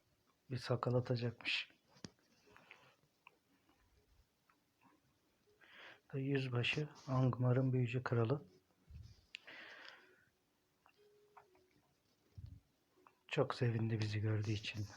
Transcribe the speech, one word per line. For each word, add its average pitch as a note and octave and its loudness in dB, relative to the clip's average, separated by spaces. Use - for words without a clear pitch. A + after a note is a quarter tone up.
bir B2+ -4
sakal B2 0
atacakmış. B2 -2
Yüzbaşı C3+ 0
Angmar'ın B2+ 4
büyücü B2+ 2
kralı. A#2 2
Çok - 0
sevindi A2+ 2
bizi G#2+ 0
gördüğü G#2+ 0
için. G#2 -4